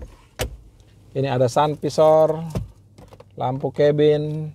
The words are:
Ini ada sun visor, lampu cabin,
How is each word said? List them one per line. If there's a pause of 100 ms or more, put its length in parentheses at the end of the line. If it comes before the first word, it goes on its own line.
(1120)
Ini
ada
sun
visor, (960)
lampu
cabin,